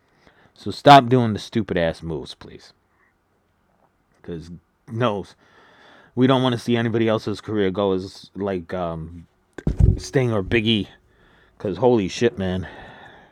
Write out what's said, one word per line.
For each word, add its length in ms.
So 160
stop 400
doing 240
the 60
stupid 360
ass 280
moves, 320
please. 380
'Cause, 300
no, 340
we 140
don't 160
wanna 160
see 180
anybody 300
else's 340
career 300
go 220
as, 420
like, 400
um, 500
Sting 340
or 120
Big 240
E. 220
'Cause 180
holy 320
shit, 300
man. 320